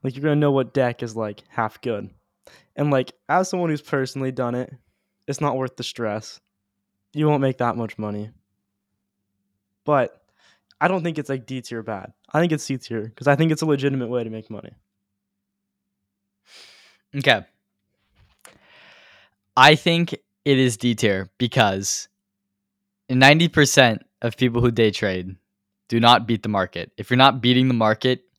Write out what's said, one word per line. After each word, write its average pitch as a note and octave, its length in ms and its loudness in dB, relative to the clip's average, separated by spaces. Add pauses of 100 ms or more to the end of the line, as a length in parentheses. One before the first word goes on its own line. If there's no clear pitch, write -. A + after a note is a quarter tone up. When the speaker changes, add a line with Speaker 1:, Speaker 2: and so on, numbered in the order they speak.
Speaker 1:
Like, C3 120 -6
you're C#3 60 -10
gonna D3 140 0
know D3 160 2
what C3+ 200 0
deck B2 300 -2
is, A2+ 140 -10
like, G#2+ 320 -8
half - 340 -6
good. G#2 300 -8 (640)
And, D3 160 0
like, C3 220 -2 (140)
as F#3 220 0
someone F3 220 -2
who's D3 100 -6
personally C3 500 -6
done B2+ 220 -4
it, B2 180 -8 (540)
it's C#3 160 -6
not C3+ 160 -2
worth C3 180 -6
the - 60 -14
stress. A2 580 -8 (760)
You D3+ 140 0
won't D3 140 0
make C3 160 -2
that A#2+ 200 -2
much A2+ 200 -8
money. G#2 320 -8 (1600)
But C#3 380 0 (560)
I D3+ 80 0
don't F3+ 160 -2
think D#3+ 140 -6
it's, D3 120 -8
like, C3 180 -6
D C3 140 -8
tier A#2 200 -10
bad. G2 320 -12 (180)
I D3+ 80 0
think E3+ 120 2
it's D3+ 120 -4
C C3+ 140 -6
tier A#2 380 -8
'cause B2 120 -4
I C#3+ 80 4
think D#3+ 160 0
it's D#3 120 -2
a - 20 -2
legitimate C3+ 420 -2
way A#2+ 160 -4
to A2+ 60 -10
make A2 220 -14
money. - 180 -16 (2500)
Speaker 2:
Okay. C3 280 0 (2250)
I C#3 160 10
think E3+ 400 0
it - 460 -2
is B2 180 2
D B2 160 0
tier G2 460 -2
because G2+ 680 -2 (1000)
ninety C#3+ 380 6
percent C3 560 4 (180)
of A#2 160 -6
people A#2+ 240 0
who B2 80 4
day A2+ 220 2
trade F#2 460 -6 (500)
do A#2 120 0
not A#2 280 4
beat A2+ 160 -2
the A2+ 60 -6
market. F#2 480 -4
If - 120 -12
you're B2+ 80 2
not C3 240 4
beating B2+ 260 4
the B2+ 60 0
market A2 520 0 (140)